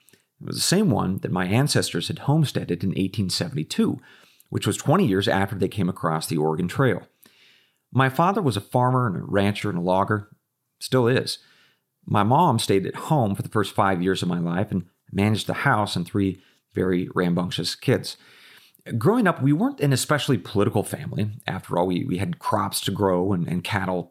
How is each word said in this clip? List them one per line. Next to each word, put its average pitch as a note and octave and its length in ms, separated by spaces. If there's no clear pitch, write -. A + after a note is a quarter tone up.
It - 60
was G1+ 100
the - 60
same F#3+ 280
one F#2+ 280
that - 140
my F2+ 140
ancestors G#2 640
had E2 120
homesteaded C3 600
in F#2+ 140
eighteen F#2+ 340
seventy-two, - 720
which - 180
was G2+ 100
twenty E3 300
years G2 220
after G2 260
they - 140
came F#2 200
across D#2+ 380
the E2 120
Oregon D#2 280
Trail. A#2 360
My C3 160
father F3+ 320
was B2+ 160
a G2+ 60
farmer B2+ 440
and F#2 100
a - 40
rancher G2+ 480
and F2 100
a F2 40
logger, G2 460
still B2+ 280
is. - 320
My G#2+ 160
mom B2+ 360
stayed G2 280
at - 80
home A#2 400
for - 80
the - 60
first G#2 260
five F#2+ 280
years F#2 200
of F2+ 60
my F2 100
life F2 320
and F#2 160
managed G2+ 340
the - 60
house G#2+ 440
and F2 100
three G2 340
very F#2 420
rambunctious F2+ 600
kids. - 420
Growing G3 300
up, D#3+ 160
we C#3 100
weren't B3 280
an C#3+ 120
especially C3+ 460
political G#2 440
family. G#2 480
After F#2 300
all, F2 100
we, F2+ 180
we F2+ 140
had G2 200
crops G2+ 440
to - 80
grow F#2+ 420
and, F2 140
and F2 160
cattle F#2 480